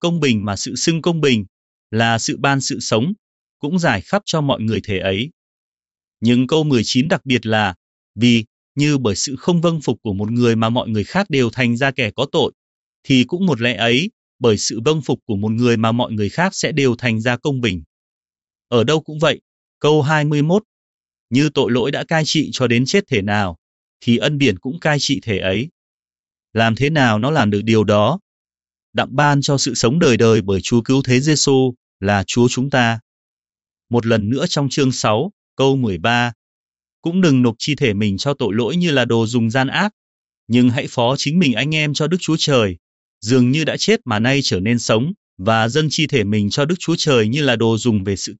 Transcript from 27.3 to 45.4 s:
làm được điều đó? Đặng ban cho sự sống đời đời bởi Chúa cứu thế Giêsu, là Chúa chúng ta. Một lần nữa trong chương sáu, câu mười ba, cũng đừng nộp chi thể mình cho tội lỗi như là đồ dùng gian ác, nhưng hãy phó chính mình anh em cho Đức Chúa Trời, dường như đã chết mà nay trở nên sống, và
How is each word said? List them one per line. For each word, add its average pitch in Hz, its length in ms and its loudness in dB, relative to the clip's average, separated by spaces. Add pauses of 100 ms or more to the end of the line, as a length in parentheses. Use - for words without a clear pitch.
làm 117 200 0
được 101 140 0
điều 110 200 4
đó? 104 360 2 (720)
Đặng 117 240 -4
ban 143 260 2
cho 139 160 0
sự 123 160 -4
sống 127 240 -2
đời 139 180 4
đời 113 260 4
bởi 95 200 -2
Chúa 120 200 0
cứu 135 200 0
thế 127 180 0
Giêsu, 135 540 2 (260)
là 98 260 0
Chúa 120 240 2
chúng 131 200 -4
ta. 117 300 0 (920)
Một 117 160 0
lần 110 240 0
nữa 139 160 -2
trong 143 220 -2
chương 131 240 0
sáu, 127 400 -2 (240)
câu 135 200 2
mười 107 220 -2
ba, 120 340 0 (720)
cũng 170 180 -2
đừng 139 220 4
nộp 123 160 2
chi 147 160 -4
thể 123 200 0
mình 101 240 -2
cho 143 160 -2
tội 104 200 -4
lỗi 120 220 -2
như 175 140 0
là 131 140 2
đồ 113 220 2
dùng 113 240 0
gian 131 180 0
ác, 190 240 -2 (540)
nhưng 123 240 4
hãy 131 200 -4
phó 123 280 0
chính 151 200 -2
mình 160 140 4
anh 135 220 -2
em 151 200 0
cho 151 120 -2
Đức 170 140 0
Chúa 156 180 -2
Trời, 110 380 0 (440)
dường 123 300 2
như 156 140 0
đã 123 120 -4
chết 220 280 0
mà 110 140 0
nay 131 240 2
trở 95 180 -2
nên 117 180 0
sống, 127 340 0 (260)
và 113 300 2